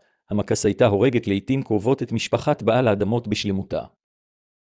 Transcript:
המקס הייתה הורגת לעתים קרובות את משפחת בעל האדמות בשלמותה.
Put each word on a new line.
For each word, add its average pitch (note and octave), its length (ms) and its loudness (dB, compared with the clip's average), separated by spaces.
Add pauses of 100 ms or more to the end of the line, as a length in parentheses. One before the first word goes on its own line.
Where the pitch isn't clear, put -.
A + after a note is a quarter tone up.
(300)
המקס G#2 360 -2
הייתה G#2+ 220 4
הורגת A2+ 400 2
לעתים G2+ 360 0
קרובות A2+ 400 0
את - 80 -8
משפחת A2+ 520 -2
בעל A#2 240 2
האדמות G#2+ 400 0
בשלמותה. G2 560 -4 (760)